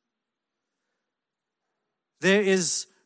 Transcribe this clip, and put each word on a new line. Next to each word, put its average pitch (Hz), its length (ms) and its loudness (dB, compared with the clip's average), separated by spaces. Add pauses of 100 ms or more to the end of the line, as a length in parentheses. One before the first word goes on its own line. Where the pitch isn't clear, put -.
(2250)
There 196 200 2
is 190 460 -2 (200)